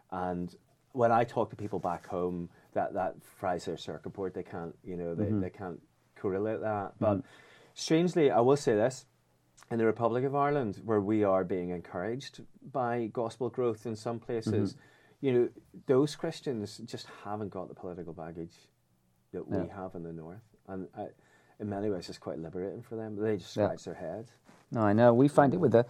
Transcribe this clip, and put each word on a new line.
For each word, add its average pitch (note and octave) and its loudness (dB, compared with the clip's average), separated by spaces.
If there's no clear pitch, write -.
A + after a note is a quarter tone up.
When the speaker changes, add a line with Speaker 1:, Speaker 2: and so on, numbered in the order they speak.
Speaker 1:
And F2+ -4
when A#2 4
I A#2 6
talk A#2 0
to A2+ -14
people G2+ -6
back E2+ -4
home, F2+ -4
that, F#2 -2
that F#2 -4
fries F2+ -4
their E2 -4
circuit E2+ -10
board. F#2+ -6
They F#2 -8
can't, E2+ -10
you F2+ -10
know, E2+ -6
they, G2+ -2
Speaker 2:
Mm-hmm. G#2 0
Speaker 1:
they F2+ -4
can't F2+ -12
correlate G#2 -2
that. G#2 -4
But G#2 2
Speaker 2:
Mm-hmm. - -8
Speaker 1:
strangely, E3 4
I A2 6
will C3+ 6
say C3+ 2
this, A#2 2
in A#2 -2
the A2+ 4
Republic A#2 2
of C#3 -2
Ireland, C#3 0
where G#2+ 4
we G#2 2
are F#2+ 6
being F2+ -2
encouraged G2 -8
by A#2+ -2
gospel A#2 -2
growth A#2+ -2
in A2+ -4
some A#2 -6
places, A2 0
Speaker 2:
Mm-hmm. - -10
Speaker 1:
you C3 4
know, B2 4
those C#3+ 4
Christians A#2+ -6
just - -12
haven't G#2 -6
got F2 -10
the - -16
political F2 -10
baggage E2+ -10
that F2+ -8
we F#2+ -2
Speaker 2:
Yeah. F2 -4
Speaker 1:
have F#2 -10
in F2 -10
the E2 -10
North. E2 -14
And F#2+ -10
I, G#2 -8
in G#2 -4
many G2+ -2
ways, F2+ -4
it's F2+ -14
quite D2+ -8
liberating F2+ -8
for A#2 -14
them. A2 -10
They G#2+ 0
just - -10
Speaker 2:
Yeah. G#2+ 4
Speaker 1:
scratch E2+ -6
their F2 -10
head. F#2 -8
Speaker 2:
No, A#2 0
I G#2 6
know. A#2 10
We C3+ 6
find C#3+ 6
it - 0
Speaker 1:
Yeah. F3+ 0
Speaker 2:
with B2 4
the, A#2 8